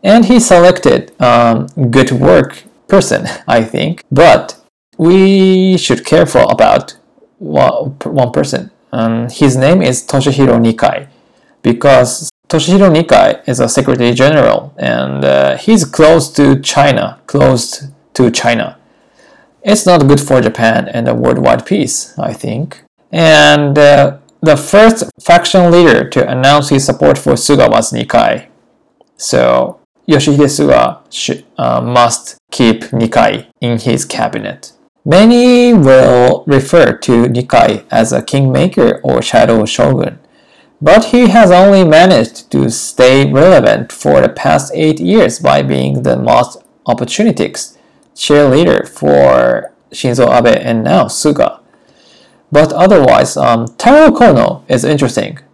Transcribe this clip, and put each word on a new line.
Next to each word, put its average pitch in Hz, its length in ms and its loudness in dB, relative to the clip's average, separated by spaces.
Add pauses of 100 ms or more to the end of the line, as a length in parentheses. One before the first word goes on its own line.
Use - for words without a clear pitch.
And 214 220 4
he 226 140 2
selected, 180 720 2 (100)
um, 120 460 2 (220)
good 131 220 0
work 139 520 0 (240)
person, - 400 -2 (100)
<laughs> - 100 -20
I 120 160 0
think. - 480 -8
But 139 460 2 (400)
we 190 800 2
should - 280 -4
careful - 440 0
about - 480 -2 (400)
one, 143 680 -4
one 135 280 -4
person. 139 400 -6 (200)
Um, 113 380 -4
his 131 260 0
name 151 260 2
is 127 240 -4
Toshihiro 135 540 0
Nikai, - 480 -2 (540)
because 127 680 0 (200)
Toshihiro 185 440 2
Nikai - 540 0
is 127 120 -4
a 120 100 0
secretary 123 440 -2
general, 131 640 0
and, 67 460 -6
uh, 67 340 0
he's 208 280 0
close 156 480 0
to 139 260 2
China, 139 680 -4
close 135 600 -2 (280)
to 123 160 2
China. - 460 -6 (840)
It's 214 240 -2
not 170 220 2
good 139 120 4
for 131 220 0
Japan 117 480 -2
and 117 160 -6
the 120 80 -2
worldwide 123 520 -2
peace, - 520 -6
I - 160 -8
think. - 500 -10 (280)
And, 147 680 2
uh, 143 400 4 (240)
the 156 140 2
first 220 480 2 (180)
faction 175 480 2
leader 147 400 2
to - 180 -2
announce 139 420 0
his 135 160 0
support 139 320 -2
for 143 160 -2
Suga 127 360 0
was 110 220 -2
Nikai. 110 560 -6 (680)
So 62 640 -4 (280)
Yoshihide 143 400 0
Suga 139 540 -2 (100)
sh-, - 320 -10 (140)
uh, 123 240 -4
must 120 560 -2 (140)
keep 113 340 0
Nikai 113 600 -4 (120)
in 117 200 -4
his 131 260 -4
cabinet. - 680 -10 (340)
Many 240 680 4
will 131 760 4
refer 139 460 2
to 120 320 0
Nikai 120 640 -2
as 113 220 -2
a 127 80 -2
kingmaker 139 840 -2
or 127 180 -2
shadow 113 440 0
shogun, - 540 -2 (640)
but 185 240 4
he 240 220 2
has 196 240 4
only 190 320 4
managed 156 680 2
to 135 180 -2
stay 131 640 0
relevant 139 600 2
for - 300 0
the - 80 0
past 139 440 -4
eight 156 260 -2
years 175 400 0
by 165 220 0
being 135 420 -4
the 127 120 -2
most 120 480 -2 (240)
opportunistic - 920 -6 (380)
cheerleader 147 720 0
for 65 840 0 (200)
Shinzo 123 380 -2
Abe 123 320 2
and 117 220 -4
now 120 220 0
Suga. - 540 -2 (920)
But 151 220 2
otherwise, 165 640 2
um, 120 300 0 (100)
Taro 294 320 4
Kono 185 580 2
is 120 160 -2
interesting - 560 -4 (140)